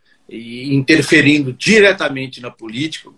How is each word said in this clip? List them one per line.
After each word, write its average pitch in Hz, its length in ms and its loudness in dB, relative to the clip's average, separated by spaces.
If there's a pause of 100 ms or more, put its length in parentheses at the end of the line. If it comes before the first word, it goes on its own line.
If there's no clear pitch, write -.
(260)
e 120 480 -8
interferindo 143 760 2
diretamente 156 880 0
na 123 100 -14
política. 123 680 -10